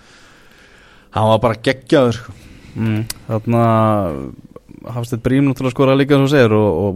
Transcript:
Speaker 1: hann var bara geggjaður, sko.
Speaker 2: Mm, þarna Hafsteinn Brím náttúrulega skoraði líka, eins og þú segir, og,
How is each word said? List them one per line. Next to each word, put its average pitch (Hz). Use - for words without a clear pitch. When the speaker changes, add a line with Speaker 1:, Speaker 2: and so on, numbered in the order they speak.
Speaker 1:
hann 110
var 110
bara 113
geggjaður, 131
sko. -
Speaker 2:
Mm, 110
þarna 117
Hafsteinn 117
Brím 131
náttúrulega 127
skoraði 135
líka, 139
eins 135
og 135
þú 147
segir, 117
og, 101